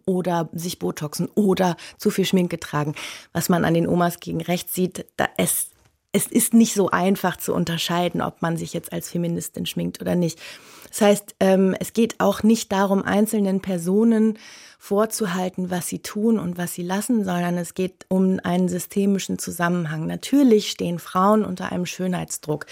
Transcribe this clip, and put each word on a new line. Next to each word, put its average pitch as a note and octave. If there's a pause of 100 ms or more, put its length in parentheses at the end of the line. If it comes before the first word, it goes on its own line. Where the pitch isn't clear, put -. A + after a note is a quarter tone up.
oder F3
sich E3+
botoxen F3
oder F#3 (200)
zu -
viel F#3+
Schminke F3
tragen. D3 (360)
Was E3
man E3+
an D#3+
den E3+
Omas F3
gegen E3
rechts F3
sieht, F#3 (120)
da - (100)
es, - (460)
es G#3
ist -
nicht A3+
so G3
einfach F#3
zu -
unterscheiden, E3+
ob -
man E3
sich E3
jetzt -
als E3+
Feministin E3+
schminkt F3
oder F3+
nicht. E3+ (500)
Das -
heißt, G#3
ähm, F#3+
es -
geht A3+
auch F#3+
nicht A3
darum, G3
einzelnen G3
Personen G#3+ (400)
vorzuhalten, F#3
was F3+
sie F3+
tun G#3+
und F3
was F3
sie F3+
lassen, G3+
sondern F3
es F3
geht F#3
um F#3+
einen F3+
systemischen F#3
Zusammenhang. E3+
Natürlich G#3+
stehen F3
Frauen G3
unter F#3
einem F3+
Schönheitsdruck. E3